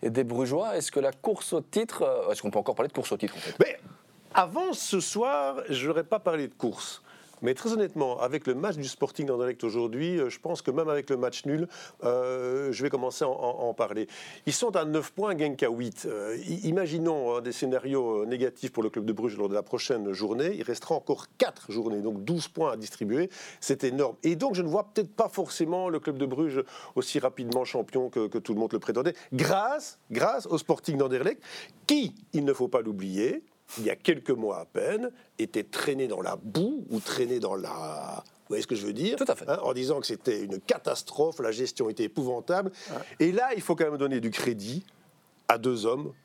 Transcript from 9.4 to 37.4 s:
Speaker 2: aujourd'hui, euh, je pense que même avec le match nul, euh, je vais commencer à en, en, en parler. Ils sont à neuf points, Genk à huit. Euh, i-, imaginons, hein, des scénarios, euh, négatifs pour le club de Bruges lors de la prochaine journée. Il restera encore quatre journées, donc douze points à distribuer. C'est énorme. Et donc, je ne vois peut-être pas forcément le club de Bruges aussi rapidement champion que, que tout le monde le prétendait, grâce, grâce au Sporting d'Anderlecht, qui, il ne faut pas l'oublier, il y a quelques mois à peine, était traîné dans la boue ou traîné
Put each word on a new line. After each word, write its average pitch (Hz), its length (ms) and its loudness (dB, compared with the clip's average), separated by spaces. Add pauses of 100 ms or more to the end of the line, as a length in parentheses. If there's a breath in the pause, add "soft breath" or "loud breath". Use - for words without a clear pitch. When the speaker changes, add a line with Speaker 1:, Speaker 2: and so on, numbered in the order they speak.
Speaker 2:
aujourd'hui, 120 520 0
euh, 135 140 2
je - 80 -12
pense 165 240 -4
que - 80 -2
même 156 180 0
avec 147 220 0
le 135 60 2
match 123 280 -2
nul, 156 220 0 (380 loud breath)
euh, 127 680 2
je 110 140 -2
vais 185 40 2
commencer 127 360 0
à 143 40 2
en, 127 40 0
en, 123 380 -2
en 110 40 -2
parler. 104 320 0 (400 loud breath)
Ils 147 60 0
sont 214 240 2
à 165 80 4
neuf 151 260 0
points, 196 260 -2
Genk 147 280 0
à 123 40 0
huit. 117 380 -6
Euh, 107 300 -4
i-, 160 320 -4
imaginons, 160 680 2
hein, 123 60 0
des 120 100 -4
scénarios, 127 720 0
euh, 107 40 -2
négatifs 123 440 -2
pour 113 140 0
le 107 60 2
club 107 160 -4
de 113 60 0
Bruges 107 240 -2
lors 101 120 0
de 95 60 -2
la 104 100 0
prochaine 110 480 -2
journée. 110 420 0
Il 104 80 -6
restera 120 320 -2
encore - 320 -2 (100)
quatre - 360 0
journées, 107 280 0
donc 104 220 -2
douze 156 240 -2
points 160 280 0
à - 20 -8
distribuer. 110 520 -2 (300 loud breath)
C'est - 240 0
énorme. 131 400 2
Et 165 140 4
donc, 226 180 0
je 180 80 0
ne 170 60 0
vois 202 160 2 (100)
peut-être 214 180 0
pas 220 160 4
forcément 180 600 0
le 165 100 0
club 143 200 -4
de 139 80 0
Bruges 135 360 0 (320 loud breath)
aussi 127 240 0
rapidement 127 460 0
champion 127 440 0
que, 113 200 0
que 113 100 -2
tout 107 160 -2
le 104 60 2
monde 110 120 0
le 110 60 0
prétendait, 123 360 0 (180 loud breath)
grâce, 190 680 2 (140)
grâce 190 340 2
au - 120 0
Sporting - 380 2
d'Anderlecht, 135 460 2 (460 loud breath)
qui, 277 260 4 (200)
il 147 100 4
ne 139 80 4
faut 127 160 2
pas 123 140 2
l'oublier, 104 600 0 (360)
il 113 60 -6
y 107 60 2
a 98 60 -2
quelques 147 360 0
mois 110 260 0
à 82 80 -8
peine, 208 440 0 (280 loud breath)
était 110 240 0
traîné 135 440 0
dans 98 140 -2
la 90 160 -2
boue 196 540 0
ou 113 100 0
traîné 123 400 0